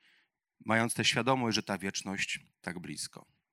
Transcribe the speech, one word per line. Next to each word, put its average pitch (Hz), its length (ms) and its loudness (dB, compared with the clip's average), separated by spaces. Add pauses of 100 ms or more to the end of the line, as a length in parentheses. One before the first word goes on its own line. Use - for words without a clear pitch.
(640)
mając 113 300 2
tę 113 100 2
świadomość, 120 500 2
że 104 80 0
ta 101 160 -4
wieczność 95 640 -4 (200)
tak 85 180 -8
blisko. - 480 -10 (260)